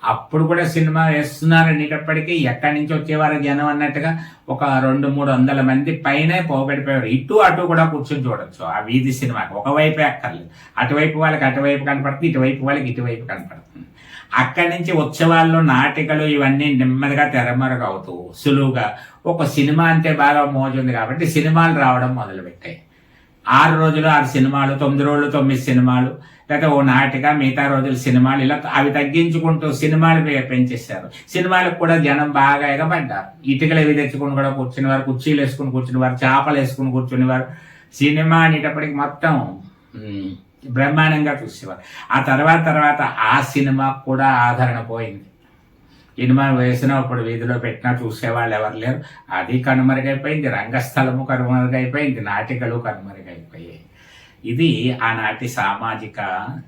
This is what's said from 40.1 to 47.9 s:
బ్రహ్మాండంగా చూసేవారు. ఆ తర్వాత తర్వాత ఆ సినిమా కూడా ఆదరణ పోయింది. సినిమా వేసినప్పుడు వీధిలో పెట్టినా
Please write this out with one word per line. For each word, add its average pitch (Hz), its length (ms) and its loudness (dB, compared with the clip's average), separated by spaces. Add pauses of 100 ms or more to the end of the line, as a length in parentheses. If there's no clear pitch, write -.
బ్రహ్మాండంగా 147 720 0
చూసేవారు. - 360 -16 (320)
ఆ 135 100 2
తర్వాత 151 420 4
తర్వాత 151 380 2
ఆ 113 380 0
సినిమా 135 500 0
కూడా 131 380 -2
ఆదరణ 123 520 2
పోయింది. 113 420 -10 (1000)
సినిమా 131 300 4
వేసినప్పుడు 123 720 0
వీధిలో 117 360 -4
పెట్టినా 120 460 -4